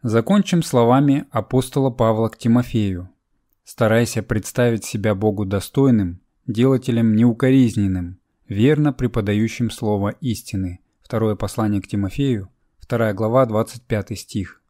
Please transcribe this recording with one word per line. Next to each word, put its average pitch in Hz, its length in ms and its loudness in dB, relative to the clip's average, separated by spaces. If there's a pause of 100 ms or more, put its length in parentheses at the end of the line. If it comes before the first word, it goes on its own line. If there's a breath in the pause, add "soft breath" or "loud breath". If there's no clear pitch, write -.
Закончим 165 600 2
словами 135 640 2
апостола 127 640 -2
Павла 113 380 0
к - 80 -14
Тимофею: 104 760 -2 (520)
«Старайся 113 600 0
представить 113 600 -2
себя 107 300 -2
Богу 101 320 0
достойным, 101 760 0 (260)
делателем 117 680 2
неукоризненным, 110 1040 2 (280)
верно 143 460 2
преподающим 110 760 -2
слово 104 400 -2 (100)
истины». 95 600 -6 (220)
Второе 110 340 -2
послание 104 480 -4
к - 40 -18
Тимофею, 104 600 -4 (300)
вторая 113 340 -2
глава, 110 320 0
двадцать 110 380 -4
пятый 101 340 -6
стих. - 520 -10